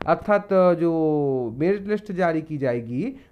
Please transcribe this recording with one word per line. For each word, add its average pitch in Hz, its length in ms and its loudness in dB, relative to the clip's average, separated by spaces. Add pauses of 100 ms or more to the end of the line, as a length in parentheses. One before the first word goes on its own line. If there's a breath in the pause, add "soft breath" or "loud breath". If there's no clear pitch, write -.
अर्थात, 196 460 0
अ, 180 200 6
जो 151 840 0
मेरिट 196 300 0
लिस्ट 208 240 -4
जारी 170 300 0
की 156 160 -8
जाएगी 127 560 -4 (180 loud breath)